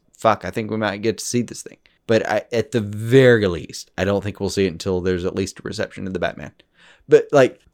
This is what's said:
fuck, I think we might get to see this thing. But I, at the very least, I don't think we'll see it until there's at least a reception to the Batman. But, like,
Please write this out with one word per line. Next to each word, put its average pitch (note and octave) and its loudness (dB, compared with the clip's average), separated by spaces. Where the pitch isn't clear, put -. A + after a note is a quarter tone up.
fuck, G#2 0
I F2+ -8
think G#2+ -6
we A2 -4
might G#2 -2
get G#2+ -2
to - -10
see A#2+ -2
this - -10
thing. - -20
But A2+ 2
I, G#2+ 0
at A2+ -2
the A#2+ 0
very A2+ 4
least, - -8
I F2+ 0
don't G2 0
think G2+ -8
we'll G2 -4
see G2 0
it F2+ 0
until F#2 -4
there's F2+ -2
at E2+ -4
least F#2+ -4
a - -20
reception G2 -10
to F#2+ -8
the F#2 -4
Batman. - -8
But, C#3+ 4
like, C3+ 4